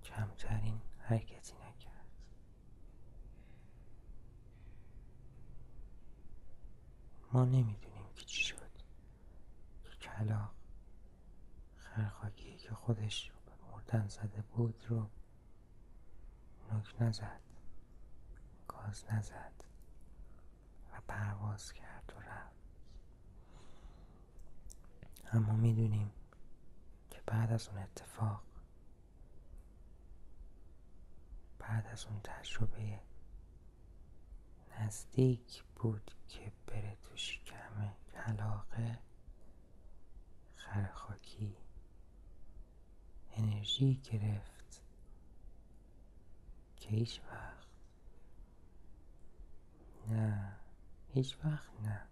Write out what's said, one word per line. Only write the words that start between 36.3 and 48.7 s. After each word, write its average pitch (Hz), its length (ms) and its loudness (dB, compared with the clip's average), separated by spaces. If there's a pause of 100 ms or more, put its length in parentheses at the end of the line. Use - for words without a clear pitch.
بره 104 340 2
تو - 160 -12
شکم - 760 -2 (200)
کلاغ، 110 840 4 (1600)
خرخاکی 101 1040 -2 (1800)
انرژی 110 600 6
گرفت 104 840 0 (1900)
که - 140 -12
هیچ 110 320 4 (100)
وقت، - 360 -8 (2500)